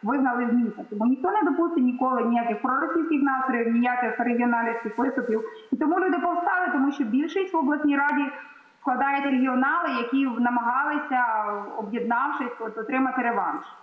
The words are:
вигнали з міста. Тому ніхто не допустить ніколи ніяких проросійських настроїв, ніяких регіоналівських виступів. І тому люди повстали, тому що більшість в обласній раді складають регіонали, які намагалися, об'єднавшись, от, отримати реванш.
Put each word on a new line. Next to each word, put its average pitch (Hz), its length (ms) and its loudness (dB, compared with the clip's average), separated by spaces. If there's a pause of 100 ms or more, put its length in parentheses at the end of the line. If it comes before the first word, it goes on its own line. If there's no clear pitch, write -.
вигнали 247 480 0
з - 20 2
міста. 233 360 0
Тому 214 160 -2
ніхто 277 260 2
не 415 200 2
допустить 320 320 2
ніколи 247 400 2
ніяких 233 380 0
проросійських 302 640 0
настроїв, 254 500 0
ніяких 247 460 0
регіоналівських 233 800 0
виступів. 240 460 0 (280)
І - 40 0
тому 311 240 2
люди 370 200 2
повстали, 349 520 0
тому 277 200 2
що 285 120 -4
більшість 311 500 0
в 339 40 2
обласній 294 400 2
раді 285 280 2 (560)
складають 277 440 0
регіонали, 269 720 2
які 262 280 0
намагалися, 247 1000 0 (540)
об'єднавшись, 233 840 -2
от, 226 180 -8
отримати 254 440 0
реванш. 196 420 -2 (200)